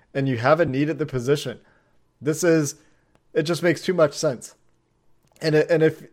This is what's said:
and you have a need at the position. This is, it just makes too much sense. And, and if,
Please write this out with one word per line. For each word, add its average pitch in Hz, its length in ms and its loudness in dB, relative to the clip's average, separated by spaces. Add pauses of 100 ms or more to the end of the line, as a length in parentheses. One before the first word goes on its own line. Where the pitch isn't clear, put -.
(140)
and 139 140 -2
you 127 100 -2
have 139 220 4
a 170 60 2
need 143 240 0
at 156 80 -4
the 151 80 -4
position. 131 540 -4 (640)
This 147 220 -4
is, 160 320 2 (580)
it 160 100 0
just 156 180 -4
makes 175 200 0
too 185 120 -2
much 160 200 2
sense. 127 420 -6 (880)
And, 156 120 0
and 156 260 2
if, 156 320 0